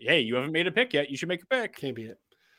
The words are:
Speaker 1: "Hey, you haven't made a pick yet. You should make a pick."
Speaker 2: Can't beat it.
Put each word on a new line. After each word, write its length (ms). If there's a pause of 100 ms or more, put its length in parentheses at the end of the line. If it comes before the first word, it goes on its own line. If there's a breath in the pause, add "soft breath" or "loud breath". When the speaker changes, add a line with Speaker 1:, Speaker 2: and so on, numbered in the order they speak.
Speaker 1:
"Hey, 180
you 140
haven't 180
made 140
a 40
pick 220
yet. 180
You 60
should 140
make 120
a 40
pick." 300
Speaker 2:
Can't 200
beat 140
it. 100 (380)